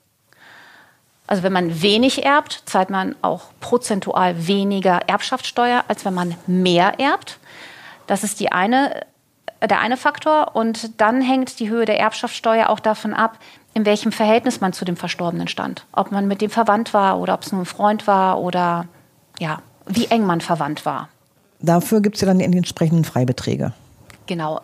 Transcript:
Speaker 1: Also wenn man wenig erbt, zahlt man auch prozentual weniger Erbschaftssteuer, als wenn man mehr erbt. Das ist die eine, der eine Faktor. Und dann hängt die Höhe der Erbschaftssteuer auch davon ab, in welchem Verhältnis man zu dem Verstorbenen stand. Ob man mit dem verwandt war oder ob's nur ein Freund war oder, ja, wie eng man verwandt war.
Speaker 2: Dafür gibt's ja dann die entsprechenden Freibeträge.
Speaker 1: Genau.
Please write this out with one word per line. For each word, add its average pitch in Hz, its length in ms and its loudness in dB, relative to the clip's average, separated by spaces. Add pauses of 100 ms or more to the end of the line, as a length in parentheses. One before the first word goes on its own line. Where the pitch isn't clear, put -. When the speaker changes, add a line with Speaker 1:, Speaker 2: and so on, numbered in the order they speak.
(1300)
Speaker 1:
Also 196 160 -2
wenn 190 100 0
man 170 300 0
wenig 226 420 2
erbt, 294 420 0
zahlt 190 260 0
man 190 320 -4
auch 175 220 -2 (140)
prozentual 185 880 0
weniger 196 600 2
Erbschaftssteuer, 240 800 0
als - 180 -6
wenn 190 80 -2
man 175 220 -2 (100)
mehr 180 540 4
erbt. 294 400 -2 (680)
Das 202 180 -2
ist - 160 -8
die - 140 -2
eine, 247 480 0 (600)
der 202 200 2
eine 247 160 0
Faktor. 302 580 0
Und 226 460 -2
dann 233 200 4
hängt 262 380 0
die 214 100 -4
Höhe 233 160 0
der 214 140 0
Erbschaftssteuer 226 720 0
auch 214 100 0
davon 214 340 -2
ab, 226 240 -2 (360)
in 220 120 0
welchem 208 280 2
Verhältnis 226 480 2
man 185 120 0
zu - 120 -8
dem 175 100 -2
Verstorbenen 175 540 -6
stand. - 420 -8
Ob - 200 -2
man 196 160 -2
mit 196 120 -2
dem 214 120 -2
verwandt 220 420 0
war 190 260 2
oder 185 140 0
ob's - 180 -6
nur 190 120 -2
ein - 20 -4
Freund 208 420 0
war 190 320 2
oder, 175 460 -2 (540)
ja, 156 220 -6 (260)
wie 214 180 0
eng 226 200 2
man 170 140 2
verwandt 151 460 -4
war. 143 240 -6 (500)
Speaker 2:
Dafür 175 420 2
gibt's 208 200 0
ja 196 60 2
dann 185 120 4
die - 60 2
entsprechenden 170 580 2
Freibeträge. 127 720 -2 (540)
Speaker 1:
Genau. 160 360 -6